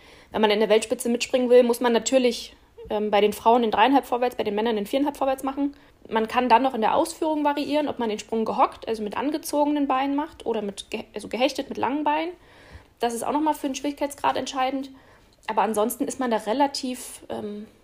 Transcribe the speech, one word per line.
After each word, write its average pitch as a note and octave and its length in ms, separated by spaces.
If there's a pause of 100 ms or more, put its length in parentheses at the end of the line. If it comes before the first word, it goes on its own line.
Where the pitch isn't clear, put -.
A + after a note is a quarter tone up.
(300)
wenn G#3+ 120
man G#3+ 80
in G#3 100
der A3 80
Weltspitze A3+ 400
mitspringen B3 400
will, B3 140
muss A#3+ 180
man B3 120
natürlich, A#3 600 (360)
ähm, G#3+ 200
bei G3+ 100
den G#3 120
Frauen A#3 300
den A3+ 80
dreieinhalb B3+ 340
vorwärts, B3 320
bei A3 80
den G#3 100
Männern A3 220
den G3+ 100
viereinhalb C#4 300
vorwärts C4+ 280
machen. C#4 300 (340)
Man A3 180
kann B3+ 220
dann B3 140
noch C4 120
in A#3 60
der A3 160
Ausführung D#4 480
variieren, D4 440
ob - 120
man A#3 80
den G#3 100
Sprung A3+ 260
gehockt, A3 440
also A3 140
mit G#3 140
angezogenen D4 680
Beinen C#4 300
macht D4+ 300
oder A3 160
mit G3+ 280
ge-, A3+ 140 (100)
also G#3 140
gehechtet C4 400
mit - 100
langen B3+ 240
Beinen. D#4 300 (680)
Das A#3 160
ist A3+ 80
auch - 100
nochmal D4+ 220
für D4 140
den C4 80
Schwierigkeitsgrad C#4+ 600
entscheidend. C4+ 540 (560)
Aber A3 160
ansonsten A3 420
ist - 160
man B3+ 100
da A3 80
relativ, B3+ 880
ähm, G#3+ 380 (180)